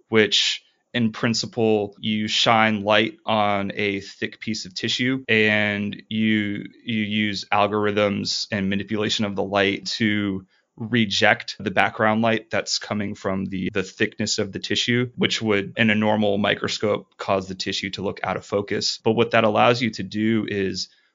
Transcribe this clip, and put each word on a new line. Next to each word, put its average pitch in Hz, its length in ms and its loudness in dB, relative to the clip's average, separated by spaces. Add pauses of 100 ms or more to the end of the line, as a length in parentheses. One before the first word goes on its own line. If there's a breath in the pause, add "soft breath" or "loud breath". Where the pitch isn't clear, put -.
which - 540 2 (320)
in 117 180 2
principle, 110 880 0
you 107 260 -2
shine 110 580 4
light 107 420 2
on 104 480 0
a 101 260 -2
thick - 400 -10
piece - 240 -6
of 92 100 -16
tissue, 127 540 -2
and 104 800 2
you, 107 560 0 (200)
you 110 180 -2
use 104 500 -2
algorithms 104 960 0
and 98 200 0
manipulation 104 560 -2
of 101 100 -6
the 95 80 -2
light 98 420 0
to 101 600 -2 (300)
reject 110 840 0
the 101 100 -2
background 107 500 2
light 113 300 0
that's - 280 -2
coming 104 360 -6
from 95 320 -4
the, 92 260 -4
the 98 100 -2
thickness 107 560 -4
of 98 120 -2
the 95 80 -8
tissue, 120 560 0
which - 260 0
would, 101 360 0
in 110 120 4
a 107 60 4
normal 107 420 2
microscope, 104 800 -2
cause 98 300 -2
the 95 80 -8
tissue 95 360 -6
to 92 120 -8
look 95 220 -6
out 95 120 -2
of 85 80 -10
focus. - 580 -4
But 113 100 2
what 117 180 2
that 113 140 4
allows 117 360 4
you 113 100 -2
to 104 120 -8
do 107 460 0
is 95 400 -4 (260)